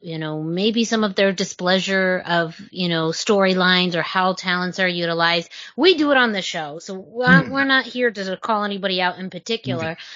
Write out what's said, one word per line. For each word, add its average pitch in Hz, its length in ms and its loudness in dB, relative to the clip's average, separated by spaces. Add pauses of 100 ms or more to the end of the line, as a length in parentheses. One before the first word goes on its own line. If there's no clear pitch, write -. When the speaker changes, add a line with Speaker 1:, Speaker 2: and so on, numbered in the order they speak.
Speaker 1:
you 165 160 -8
know, 156 240 -4
maybe 202 440 0
some 220 180 0
of 196 120 -2
their 196 180 4
displeasure 185 920 0
of, 170 320 0 (140)
you 180 160 -4
know, 165 220 0
storylines 185 840 2
or 160 60 0
how 185 300 0
talents 180 480 -2
are 190 80 2
utilized. 170 640 0 (260)
We 349 200 6
do 294 160 2
it 269 60 6
on 240 140 4
the 196 100 -4
show, 160 380 -6
so - 140 -12
we're, 247 500 2
Speaker 2:
Hmm. 254 80 -8
Speaker 1:
we're 277 140 0
not 262 200 2
here 247 240 0
to 190 280 -6
call 208 260 -2
anybody 190 380 -2
out 180 180 0
in 185 100 -6
particular. 175 600 -6
Speaker 2:
Okay. 170 80 -12 (160)